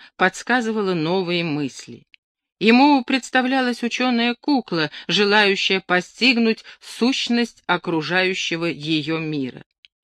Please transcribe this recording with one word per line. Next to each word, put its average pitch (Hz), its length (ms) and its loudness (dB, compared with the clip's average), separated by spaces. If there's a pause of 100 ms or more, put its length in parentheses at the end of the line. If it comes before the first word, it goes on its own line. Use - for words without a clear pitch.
(160)
подсказывала 214 800 0
новые 175 500 -2
мысли. 143 600 -6 (540)
Ему 254 440 6
представлялась 254 800 -2
ученая 240 580 -2
кукла, 180 500 -2 (180)
желающая 202 720 2
постигнуть 226 840 0 (160)
сущность - 840 -2
окружающего 170 1000 -2
ее 156 520 -4
мира. 151 460 -8 (400)